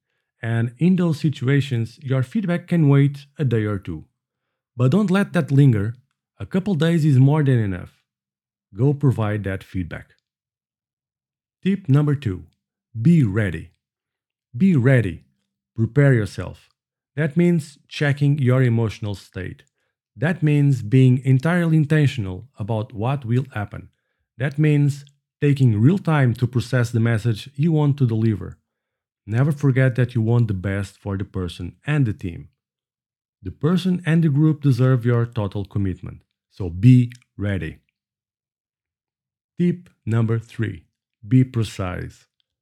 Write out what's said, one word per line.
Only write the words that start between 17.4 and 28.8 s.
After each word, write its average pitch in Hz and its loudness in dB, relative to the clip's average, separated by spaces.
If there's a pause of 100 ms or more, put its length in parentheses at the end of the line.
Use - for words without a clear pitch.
checking 143 -2
your 127 2
emotional 113 -2
state. - -14 (520)
That 156 -4
means 143 2
being 127 4
entirely 160 2
intentional 135 -2
about 107 -6
what 127 -6
will 123 -2
happen. 92 -10 (480)
That 139 -6
means 147 0 (360)
taking 135 2
real 165 6
time 143 2
to 123 -2
process 120 -2
the 117 0
message 113 -2
you 143 0
want 147 2
to 135 2
deliver. 110 -2 (680)